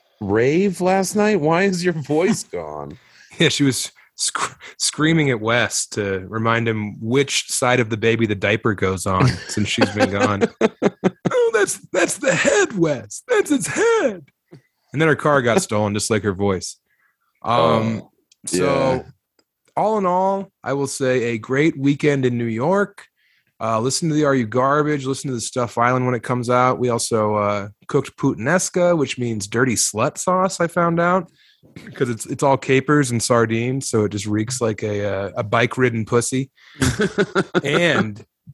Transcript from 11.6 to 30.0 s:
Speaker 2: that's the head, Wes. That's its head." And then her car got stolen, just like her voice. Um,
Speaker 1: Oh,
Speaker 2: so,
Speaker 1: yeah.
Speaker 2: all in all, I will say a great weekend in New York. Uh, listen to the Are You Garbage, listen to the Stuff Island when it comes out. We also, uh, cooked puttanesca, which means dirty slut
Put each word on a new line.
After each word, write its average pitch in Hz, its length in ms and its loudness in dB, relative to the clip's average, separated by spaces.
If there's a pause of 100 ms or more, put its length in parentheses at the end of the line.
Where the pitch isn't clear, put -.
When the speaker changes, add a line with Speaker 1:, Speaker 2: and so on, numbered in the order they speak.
Speaker 2:
that's 349 260 0
the 175 160 0
head, 294 420 2
Wes. 143 520 -2
That's 415 220 2
its 262 180 0
head." 370 580 0 (680)
And 135 80 -2
then 160 80 6
her 147 80 4
car 143 260 2
got 113 200 2
stolen, 104 320 0
just - 160 -4
like 107 120 2
her 104 120 0
voice. 95 440 -2 (640)
Um, 113 600 2
Speaker 1:
Oh, - 80 -20 (360)
Speaker 2:
so, 90 180 0
Speaker 1:
yeah. - 380 0 (720)
Speaker 2:
all 208 220 0
in 190 80 0
all, 190 440 0 (140)
I 123 80 -4
will 139 140 -2
say 127 480 0
a 113 40 -4
great 147 400 0
weekend 139 460 2
in 120 140 0
New 120 80 -2
York. 175 600 -2 (540)
Uh, 110 200 0
listen 135 300 -2
to 147 40 0
the 151 100 2
Are 139 100 4
You 123 120 2
Garbage, 139 600 0
listen 135 220 -4
to 127 60 -4
the 113 60 -4
Stuff - 380 -4
Island 127 280 2
when 123 80 0
it 113 80 -4
comes 123 280 -2
out. 127 280 4
We 123 120 0
also, 110 460 0
uh, 104 320 0 (200)
cooked - 280 -2
puttanesca, 175 800 0
which 135 220 -4
means 113 280 -4
dirty 117 280 0
slut 110 440 -2